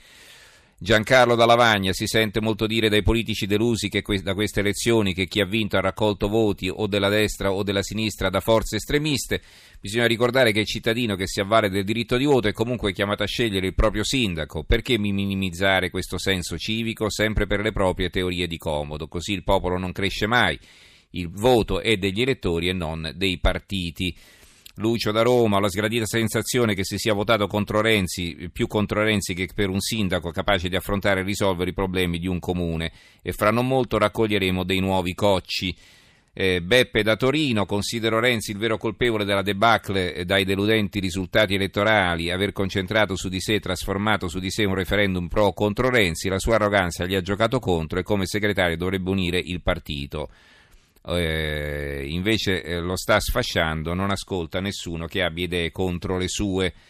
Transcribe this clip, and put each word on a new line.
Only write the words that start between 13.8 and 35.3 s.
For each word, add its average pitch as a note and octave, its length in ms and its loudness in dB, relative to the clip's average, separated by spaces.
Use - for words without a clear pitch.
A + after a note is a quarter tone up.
sindaco. F2 600 -2
Perché A#2 340 2
mi-, G#2 140 -2
minimizzare F#2+ 760 0
questo F#2 300 -6
senso F2+ 400 -2
civico A2+ 500 -4
sempre G#2 380 0
per G2+ 140 -2
le G#2+ 100 -2
proprie F#2 400 0
teorie F2+ 340 -2
di E2+ 140 -4
comodo? D2+ 480 -6
Così F2 260 -6
il F2+ 100 -4
popolo F2+ 360 0
non F#2 120 -6
cresce G2 360 -2
mai. G#2+ 320 2
Il F2 200 -6
voto G2+ 480 2
è A2 180 2
degli F#2+ 240 -2
elettori F2+ 480 0
e F#2 40 0
non D#2+ 420 -6
dei F2+ 240 0
partiti. F2+ 760 -2
Lucio A2 320 0
da A2+ 120 2
Roma, A#2 360 4
la G2+ 100 2
sgradita G#2+ 360 -2
sensazione A2+ 680 0
che F#2+ 80 -2
si F#2+ 160 -4
sia A2 160 0
votato G#2 320 2
contro G#2 340 0
Renzi, F2+ 720 -2
più A#2 140 -2
contro G#2 340 0
Renzi G#2+ 320 0
che F2+ 220 -4
per G2+ 140 0
un F#2+ 100 -2
sindaco F#2 500 -2
capace F#2 400 -2
di F2+ 60 -2
affrontare G2 460 0
e - 20 -2
risolvere F#2 480 -2
i - 20 -6
problemi F2+ 460 -2
di F2 80 -4
un F2+ 100 -2
comune, E2 540 -4
e - 80 -4
fra G#2 180 2
non A#2+ 180 2
molto C3 300 0
raccoglieremo G2+ 640 2
dei F#2+ 160 0
nuovi F#2+ 360 0
cocci. F#2+ 600 0